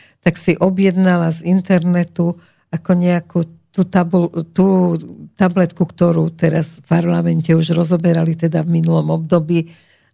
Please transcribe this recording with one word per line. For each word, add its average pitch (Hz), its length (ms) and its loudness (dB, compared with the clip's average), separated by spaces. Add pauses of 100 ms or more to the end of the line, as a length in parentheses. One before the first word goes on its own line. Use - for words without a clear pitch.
(180)
tak 165 160 0
si - 220 -2
objednala 185 760 2
z 160 140 -8
internetu 175 960 0 (280)
ako - 240 -6
nejakú 175 480 0 (280)
tú 185 160 -2
tabul-, 175 480 0 (160)
tú 185 480 2 (360)
tabletku, 180 520 0
ktorú 165 480 0
teraz 160 480 -2
v - 80 -18
parlamente 170 640 0
už 160 180 2
rozoberali, 165 640 0
teda 165 300 -2
v 170 80 -2
minulom 165 420 0
období, 165 540 -2 (460)